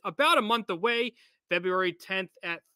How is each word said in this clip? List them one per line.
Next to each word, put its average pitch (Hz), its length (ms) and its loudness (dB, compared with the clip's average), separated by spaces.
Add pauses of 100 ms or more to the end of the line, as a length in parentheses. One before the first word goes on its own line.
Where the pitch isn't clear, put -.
about 294 320 2
a 262 40 6
month 220 280 0
away, 233 440 -2 (360)
February 180 420 0
tenth 190 400 -8 (100)
at 170 200 -8 (140)